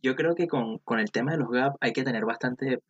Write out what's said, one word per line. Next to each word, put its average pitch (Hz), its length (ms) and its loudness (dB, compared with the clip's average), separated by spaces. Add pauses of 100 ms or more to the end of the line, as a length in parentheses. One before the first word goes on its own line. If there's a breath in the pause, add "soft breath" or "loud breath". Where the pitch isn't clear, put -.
yo 131 140 2
creo 165 200 2
que 170 120 0
con, 113 300 -2
con 117 220 -2
el 107 120 0
tema 131 220 0
de 156 60 0
los 117 100 0
gap 131 320 2
hay 123 100 0
que 131 120 -2
tener 117 200 0
bastante, 127 560 -2 (100)